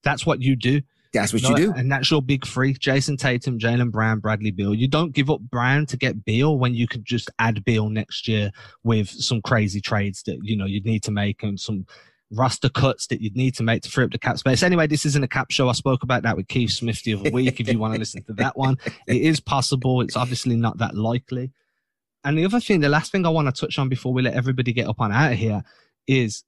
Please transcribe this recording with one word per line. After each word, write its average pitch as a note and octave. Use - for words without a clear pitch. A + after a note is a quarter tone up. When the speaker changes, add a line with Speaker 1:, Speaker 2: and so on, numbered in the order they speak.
Speaker 1:
That's C#3
what C#3+
you C3+
do. B2+
Speaker 2:
That's G#2
what A2+
Speaker 1:
No, C3
Speaker 2:
you -
do. F3+
Speaker 1:
and B2+
that's C3+
your D3+
big C3
three, C3+
Jason C3+
Tatum, B2+
Jaylen A#2
Brown, A2
Bradley G#2+
Beal. G2+
You A#2+
don't D3+
give C#3
up D3+
Brown B2
to -
get A#2+
Beal C3+
when B2
you A#2+
could A2+
just -
add A2+
Beal A2
next -
year G#2
with A2
some -
crazy G2+
trades G2+
that, F2
you G#2+
know, G2
you'd G2
need A2
to A2
make G#2
and G2+
some G2
roster A#2
cuts -
that -
you'd G#2
need B2+
to -
make A2+
to -
free C3
up G#2+
the -
cap -
space. C3
Anyway, F3
this D3+
isn't C#3
a C3+
cap -
show. B2+
I -
spoke B2+
about B2
that A#2
with G2+
Keith A#2
Smith A#2
the A2
other G2
week. B2+
If A2+
you A#2+
wanna A2
listen -
to A2+
that B2
one, C3
Speaker 2:
<laughs> -
Speaker 1:
it A#2
is D#3
possible. B2+
It's -
obviously B2
not A#2
that A2+
likely. B2
And D3
the D#3+
other A3
thing, G3
the C#3+
last D3+
thing F#3+
I E3+
wanna D3+
touch -
on C3+
before B2+
we B2+
let B2+
everybody B2+
get A#2
up G#2
on G#2+
out C3
of G#2+
here G#2
is B2+